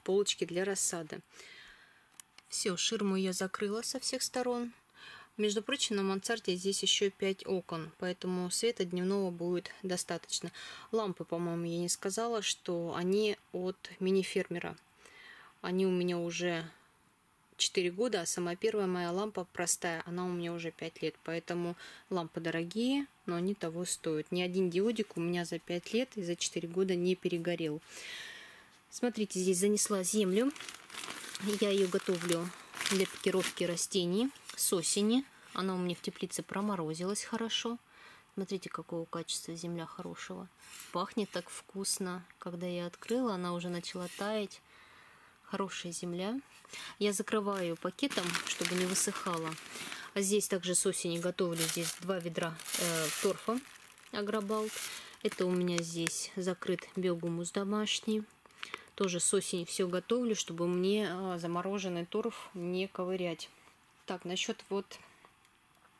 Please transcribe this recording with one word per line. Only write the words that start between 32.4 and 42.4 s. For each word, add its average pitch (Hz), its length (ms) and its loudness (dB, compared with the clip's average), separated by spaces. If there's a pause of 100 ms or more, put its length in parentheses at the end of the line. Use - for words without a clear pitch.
для 190 160 4
пикировки - 560 0
растений 175 680 2 (260)
с - 160 2
осени. 208 540 4 (280)
Она 190 220 0
у - 20 0
меня 180 180 0
в - 60 -16
теплице - 420 -4
проморозилась 185 800 -2
хорошо. 226 540 -2 (580)
Смотрите, 190 340 -4
какого 170 360 -6
качества - 500 -6
земля 170 300 -4
хорошего. 180 640 -10 (440)
Пахнет 196 400 -2
так 180 180 -4
вкусно. 185 760 -4 (160)
Когда 175 280 -6